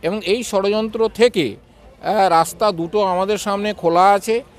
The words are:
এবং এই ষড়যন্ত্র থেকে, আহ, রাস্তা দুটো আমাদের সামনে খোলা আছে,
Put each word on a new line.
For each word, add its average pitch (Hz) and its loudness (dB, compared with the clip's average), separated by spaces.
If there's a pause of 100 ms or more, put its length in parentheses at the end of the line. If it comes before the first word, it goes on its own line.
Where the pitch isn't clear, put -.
এবং 196 -4
এই 214 -2
ষড়যন্ত্র 214 -2
থেকে, 208 0
আহ, - -4
রাস্তা 170 2
দুটো 170 -2
আমাদের 190 -2
সামনে 202 -4
খোলা 180 4
আছে, 220 0 (160)